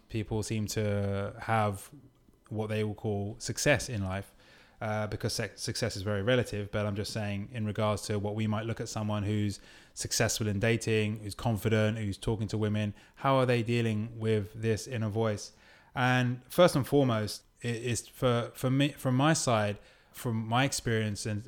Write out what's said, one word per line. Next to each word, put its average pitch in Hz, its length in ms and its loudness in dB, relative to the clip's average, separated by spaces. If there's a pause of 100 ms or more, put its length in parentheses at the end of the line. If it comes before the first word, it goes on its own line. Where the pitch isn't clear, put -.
people 110 340 -4
seem 107 260 -2
to 101 760 0
have 104 480 0 (580)
what 107 220 -4
they 107 160 0
will 107 80 -4
call 104 460 -4
success - 500 0
in 104 160 -4
life? 95 280 -6 (480)
Uh, 107 260 -2
because 110 260 -4
se-, 107 220 -4
success - 400 -4
is 98 80 -6
very 101 180 0
relative, 104 500 0
but 104 140 -2
I'm 104 100 -2
just 101 160 -4
saying 104 420 -6
in 113 120 -4
regards 107 380 0
to 107 160 -2
what 104 160 -4
we 110 120 0
might 107 180 0
look 113 160 -4
at 113 80 -8
someone 107 340 -2
who's 104 360 0 (340)
successful - 540 0
in 101 120 0
dating, 110 640 2
who's 107 120 -8
confident, 110 600 2
who's 104 200 -2
talking 110 320 -2
to 113 80 -2
women, 107 360 0 (220)
how 135 220 2
are 131 80 4
they 120 180 4
dealing 113 540 0
with 107 360 0
this 110 320 0
inner 113 220 -2
voice? 107 440 0 (440)
And 127 540 2
first 175 260 6
and 135 100 2
foremost, 120 580 2 (180)
it 120 140 -2
is 117 320 -4
for, 117 480 0
for 131 140 0
me, 139 200 4
from 135 260 -2
my 143 160 6
side, 107 460 2 (340)
from 113 340 -4
my 120 200 2
experience, 110 600 -2
and 107 220 -4